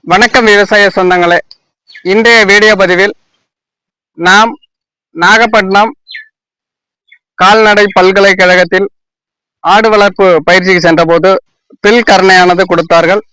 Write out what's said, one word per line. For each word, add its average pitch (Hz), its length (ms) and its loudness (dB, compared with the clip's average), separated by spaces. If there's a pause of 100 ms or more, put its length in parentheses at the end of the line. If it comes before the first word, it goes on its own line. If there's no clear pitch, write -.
வணக்கம் 226 400 0
விவசாய 202 340 2 (120)
சொந்தங்களே, 180 420 0 (720)
இன்றைய 226 260 2 (140)
வீடியோ 208 280 2
பதிவில் 185 320 0 (1160)
நாம் 214 240 0 (720)
நாகப்பட்டினம் 214 680 0 (1500)
கால்நடை 208 420 2 (140)
பல்கலைக்கழகத்தில் 185 880 0 (880)
ஆடு 220 200 0
வளர்ப்பு 202 340 0 (200)
பயிற்சிக்கு 180 380 0
சென்றபோது 170 460 0 (520)
பில் 220 260 0
கரணையானது 185 640 2
கொடுத்தார்கள். 170 500 0 (120)